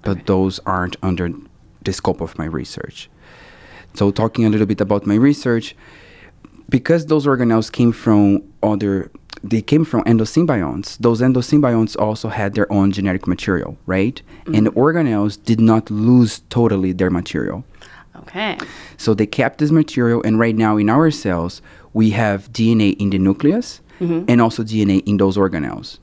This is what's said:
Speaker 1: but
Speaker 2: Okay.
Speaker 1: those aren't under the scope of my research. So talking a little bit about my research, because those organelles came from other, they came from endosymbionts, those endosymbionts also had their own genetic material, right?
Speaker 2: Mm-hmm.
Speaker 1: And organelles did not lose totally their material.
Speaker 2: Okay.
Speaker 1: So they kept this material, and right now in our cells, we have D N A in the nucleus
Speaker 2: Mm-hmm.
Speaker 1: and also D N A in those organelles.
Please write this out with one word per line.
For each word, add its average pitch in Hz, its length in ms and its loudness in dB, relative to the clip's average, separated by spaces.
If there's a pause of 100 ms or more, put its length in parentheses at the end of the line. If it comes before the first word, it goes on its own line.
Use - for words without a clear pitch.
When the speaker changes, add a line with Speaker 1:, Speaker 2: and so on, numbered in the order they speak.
Speaker 1:
but 98 160 -4
Speaker 2:
Okay. - 80 -16
Speaker 1:
those 95 400 0
aren't 90 360 -4
under 90 280 -2 (560)
the 98 60 -4
scope - 280 -4
of 82 180 -10
my 80 80 -6 (140)
research. - 480 -14 (880)
So 101 160 0
talking 113 340 -2
a 110 60 4
little 104 160 2
bit 98 140 -4
about 101 260 -2
my 101 80 0 (160)
research, 120 440 -4 (960)
because 151 380 0
those 151 200 0
organelles 117 460 2
came 117 200 2
from 104 500 2 (200)
other, 101 480 -2 (320)
they 110 200 -2
came 156 220 2
from - 200 -2
endosymbionts, 110 920 0
those 117 240 0
endosymbionts 123 760 2
also 107 300 -4
had 101 260 -4
their - 180 0
own 98 200 4
genetic 95 340 -2
material, 90 500 -4 (100)
right? 95 340 -2 (240)
Speaker 2:
Mm-hmm. 160 120 -6
Speaker 1:
And - 180 4
organelles 120 640 0 (120)
did 113 100 2
not 110 300 4
lose 113 600 2
totally 101 420 0
their 92 180 0
material. 87 540 -4 (580)
Speaker 2:
Okay. 202 360 -8 (380)
Speaker 1:
So 110 180 0
they 104 120 0
kept - 320 -2
this 151 120 0
material, 123 560 2
and 110 120 2
right 113 180 2
now 107 200 2
in 104 140 2
our 151 200 4
cells, 90 520 -4 (320)
we 110 160 4
have 101 420 -2
D 113 200 0
N 113 80 2
A 101 80 4 (140)
in 98 80 0
the 95 80 0
nucleus 143 640 0 (200)
Speaker 2:
Mm-hmm. 170 300 -2
Speaker 1:
and 120 100 4
also 113 220 0
D 110 200 -4
N 101 80 2
A 95 80 2 (120)
in 101 60 2
those 95 200 2
organelles. 80 680 -4